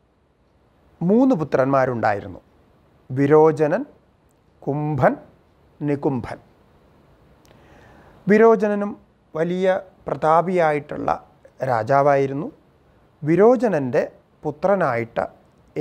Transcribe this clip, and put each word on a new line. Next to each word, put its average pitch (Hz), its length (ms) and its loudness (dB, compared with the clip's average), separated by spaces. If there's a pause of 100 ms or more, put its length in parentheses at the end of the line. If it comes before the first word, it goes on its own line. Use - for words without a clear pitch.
(1080)
മൂന്ന് 262 300 4
പുത്രന്മാരുണ്ടായിരുന്നു. 127 1000 -2 (680)
വിരോചനൻ, 151 720 2 (840)
കുംഭൻ, 151 480 -2 (760)
നികുംഭൻ. 139 500 -4 (1900)
വിരോചനനും 208 640 4 (440)
വലിയ 180 320 -2 (400)
പ്രതാപിയായിട്ടുള്ള 160 1000 0 (600)
രാജാവായിരുന്നു. 139 760 0 (800)
വിരോചനൻ്റെ 175 760 2 (400)
പുത്രനായിട്ട്, 147 800 -4 (560)